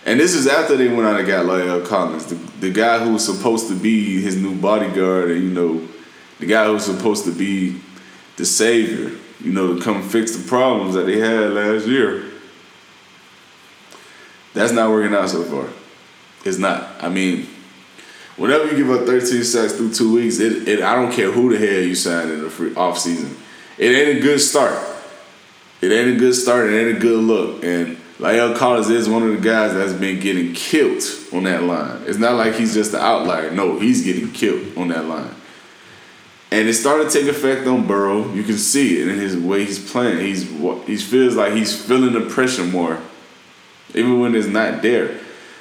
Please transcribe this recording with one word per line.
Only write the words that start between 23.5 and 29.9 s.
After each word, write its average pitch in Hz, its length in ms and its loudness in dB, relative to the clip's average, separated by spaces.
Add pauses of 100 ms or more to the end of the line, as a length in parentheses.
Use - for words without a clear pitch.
It 117 140 4
ain't 139 280 4
a - 20 -2
good 139 180 4
start. 135 400 2 (1000)
It 92 100 2
ain't 123 240 2
a - 20 0
good 123 160 4
start. 123 360 2
It 107 80 2
ain't 113 200 0
a - 20 -4
good 113 200 4
look. 110 440 0
And 85 340 -2 (200)
La'el 117 400 2
Collins 120 320 2
is 113 180 2
one 113 140 2
of 110 80 2
the 101 180 0
guys 107 280 2
that's 95 180 -2